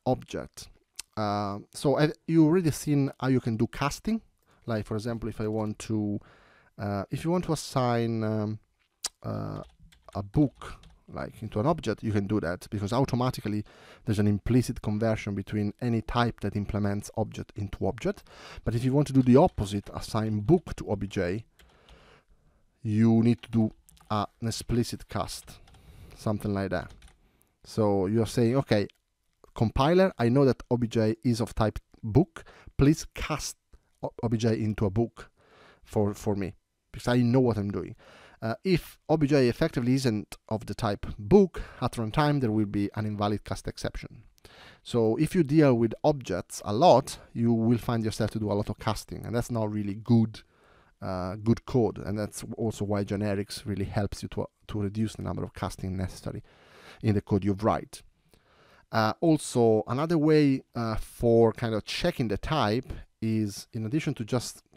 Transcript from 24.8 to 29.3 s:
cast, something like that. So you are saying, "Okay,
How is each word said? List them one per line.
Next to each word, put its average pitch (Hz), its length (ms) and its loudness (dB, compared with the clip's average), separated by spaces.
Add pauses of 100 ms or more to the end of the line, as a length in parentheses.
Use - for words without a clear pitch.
cast, - 500 -8 (560)
something 104 380 -4
like 98 180 -2
that. 80 200 -4 (720)
So 101 420 2
you 110 140 2
are 107 60 0
saying, 120 300 2
"Okay, 110 300 2 (640)